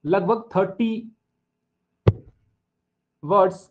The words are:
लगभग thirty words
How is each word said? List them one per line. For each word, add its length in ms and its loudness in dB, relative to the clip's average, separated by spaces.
लगभग 500 0
thirty 560 -2
words 360 2